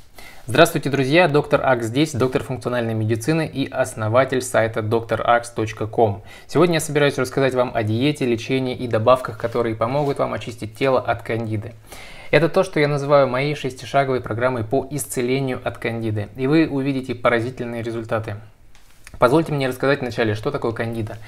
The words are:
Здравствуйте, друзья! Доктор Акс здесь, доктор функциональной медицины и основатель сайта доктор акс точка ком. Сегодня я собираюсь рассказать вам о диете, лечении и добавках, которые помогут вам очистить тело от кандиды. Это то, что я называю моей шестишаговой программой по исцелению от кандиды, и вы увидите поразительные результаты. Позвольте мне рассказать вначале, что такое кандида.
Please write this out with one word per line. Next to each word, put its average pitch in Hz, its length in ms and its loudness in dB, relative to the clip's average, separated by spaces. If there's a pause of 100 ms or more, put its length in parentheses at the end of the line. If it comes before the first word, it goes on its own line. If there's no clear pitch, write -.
(460)
Здравствуйте, 147 440 4
друзья! 143 380 4
Доктор 143 360 2
Акс 120 200 2
здесь, 135 280 2
доктор 127 300 0
функциональной 120 520 -2
медицины 113 520 0
и - 240 -4
основатель 127 720 0
сайта 113 400 0
доктор 113 420 0
акс 120 260 2
точка 110 360 -4
ком. 107 380 2 (240)
Сегодня 170 260 4
я 156 60 2
собираюсь 143 380 0
рассказать 131 360 0
вам 123 180 2
о 117 120 0
диете, 131 420 0
лечении 127 480 0
и 123 140 -6
добавках, 113 500 4
которые 117 380 -2
помогут 135 420 0
вам 127 140 -2
очистить 110 420 -8
тело 135 240 2
от 117 240 -2
кандиды. 113 520 -4 (580)
Это 156 160 2
то, 185 160 2
что 160 160 -2
я 143 80 2
называю 139 400 4
моей 139 260 -2
шестишаговой 135 680 -2
программой 120 420 -2
по 131 260 -2
исцелению 131 720 -2
от 110 160 -6
кандиды, 113 580 -4
и 131 120 0
вы 156 180 4
увидите 135 480 -2
поразительные 120 680 -2
результаты. 113 520 -4 (840)
Позвольте 156 340 4
мне 135 160 0
рассказать 135 320 0
вначале, 117 340 0
что 110 160 -4
такое 123 220 -2
кандида. 113 560 -6